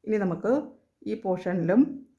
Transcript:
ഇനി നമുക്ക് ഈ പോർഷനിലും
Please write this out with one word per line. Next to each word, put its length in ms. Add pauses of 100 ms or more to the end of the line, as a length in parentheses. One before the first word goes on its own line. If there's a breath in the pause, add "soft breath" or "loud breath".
ഇനി 180
നമുക്ക് 280 (580)
ഈ 40 (100)
പോർഷനിലും 580 (380)